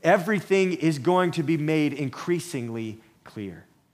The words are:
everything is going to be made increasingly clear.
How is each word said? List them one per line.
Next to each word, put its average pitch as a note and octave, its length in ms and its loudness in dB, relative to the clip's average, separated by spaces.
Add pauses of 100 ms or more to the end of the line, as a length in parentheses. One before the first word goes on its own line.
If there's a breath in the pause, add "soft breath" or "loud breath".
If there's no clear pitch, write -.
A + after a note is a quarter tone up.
everything F#3+ 720 2
is D#3+ 240 0
going F3+ 340 2
to E3 120 -2
be D#3 120 0
made D3+ 380 0
increasingly A#2+ 1040 -6 (240 soft breath)
clear. F#2 420 -12 (280)